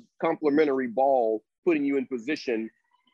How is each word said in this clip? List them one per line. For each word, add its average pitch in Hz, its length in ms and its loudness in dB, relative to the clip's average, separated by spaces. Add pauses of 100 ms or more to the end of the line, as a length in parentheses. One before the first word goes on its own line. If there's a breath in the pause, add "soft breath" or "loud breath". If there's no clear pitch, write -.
(200)
complimentary 147 680 2
ball 120 560 0 (220)
putting 160 180 2
you 139 140 0
in 127 100 -2
position 120 640 -4 (440)